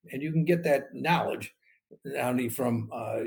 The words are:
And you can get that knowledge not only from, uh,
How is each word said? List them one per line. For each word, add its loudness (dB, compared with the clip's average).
And -6
you -4
can 4
get 4
that 2
knowledge -2
not -2
only 2
from, 0
uh, -4